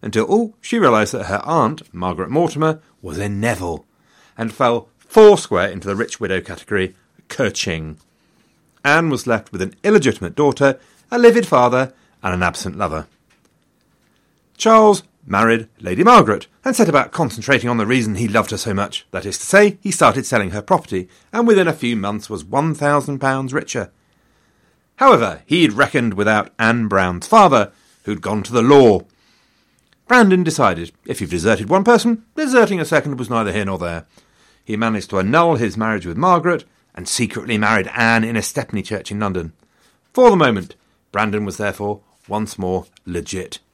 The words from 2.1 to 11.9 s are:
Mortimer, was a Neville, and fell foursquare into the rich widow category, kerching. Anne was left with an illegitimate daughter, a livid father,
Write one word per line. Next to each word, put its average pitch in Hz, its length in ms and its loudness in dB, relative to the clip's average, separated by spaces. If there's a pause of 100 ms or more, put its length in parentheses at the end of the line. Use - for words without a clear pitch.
Mortimer, 156 500 -2 (220)
was 82 160 -12
a 101 120 -6
Neville, 101 560 -6 (520)
and 113 160 -8
fell 120 360 -2 (100)
foursquare 190 720 6
into 95 180 -10
the 98 80 -2
rich 110 240 -6
widow 92 220 -4
category, 92 540 -6 (320)
kerching. 82 720 -6 (840)
Anne 156 260 2
was 131 160 -4
left 113 260 -2
with 92 100 -6
an - 220 -8
illegitimate 135 520 0
daughter, 139 440 0 (300)
a 240 80 -4
livid 233 300 6
father, 127 460 2 (280)